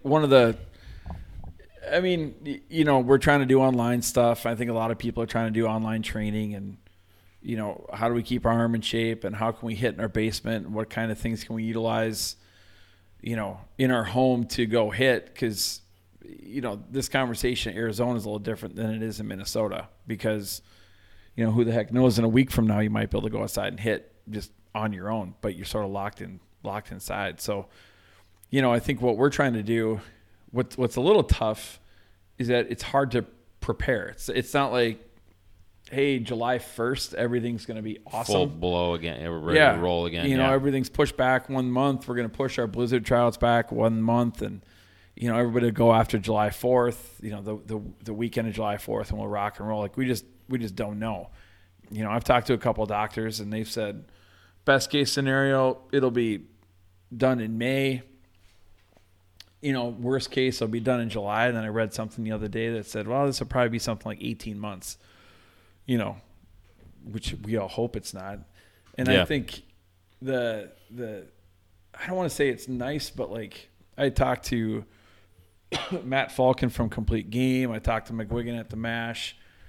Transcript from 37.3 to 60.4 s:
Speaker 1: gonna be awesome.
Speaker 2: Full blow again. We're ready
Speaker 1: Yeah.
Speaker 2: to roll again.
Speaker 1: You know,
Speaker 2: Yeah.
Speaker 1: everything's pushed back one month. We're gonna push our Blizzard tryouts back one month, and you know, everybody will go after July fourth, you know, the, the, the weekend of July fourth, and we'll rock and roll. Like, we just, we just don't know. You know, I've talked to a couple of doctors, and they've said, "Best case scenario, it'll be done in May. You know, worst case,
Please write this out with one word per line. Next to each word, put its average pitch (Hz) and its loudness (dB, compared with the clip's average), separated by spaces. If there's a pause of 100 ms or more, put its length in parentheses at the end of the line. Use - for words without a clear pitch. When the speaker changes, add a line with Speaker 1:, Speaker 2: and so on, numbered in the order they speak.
Speaker 1:
gonna 110 -8
be 107 -8 (100)
awesome. 113 -2
Speaker 2:
Full 92 4
blow 87 0
again. 82 -4
We're 85 -4
ready 85 4
Speaker 1:
Yeah. 139 8
Speaker 2:
to 85 0
roll 87 2
again. 85 -2
Speaker 1:
You 135 4
know, 131 4
Speaker 2:
Yeah. 135 4
Speaker 1:
everything's 135 2
pushed - 0
back 127 2
one 131 0
month. 131 0
We're 127 -4
gonna 120 -2
push 131 -2
our 120 0
Blizzard 117 0
tryouts 120 4
back 117 2
one 113 2
month, 117 2
and 98 -8 (540)
you 120 -2
know, 113 2
everybody 120 2
will 117 4
go 117 8
after 110 4
July 107 2
fourth, 120 0
you 107 -8
know, 101 -8
the, 107 -6
the, 107 -6 (240)
the 110 -8
weekend 113 -2
of 107 -4
July 104 -2
fourth, 107 -4
and 107 -4
we'll 104 -6
rock 101 -2
and 104 -6
roll. 107 -2
Like, 101 -6
we 135 0
just, 120 -2 (240)
we 127 -2
just 107 -6
don't 104 -6
know. 104 -6 (640)
You 107 -4
know, 104 -2
I've 113 0
talked 123 4
to 127 2
a 117 4
couple 110 0
of 104 -2
doctors, 107 -4
and 104 -8
they've 110 -4
said, 107 -6 (580)
"Best - 4
case 143 2
scenario, 135 2 (100)
it'll 131 4
be 113 0 (680)
done 127 2
in 110 -4
May. 131 0 (1600)
You 143 0
know, 120 0
worst 123 -2
case, 131 2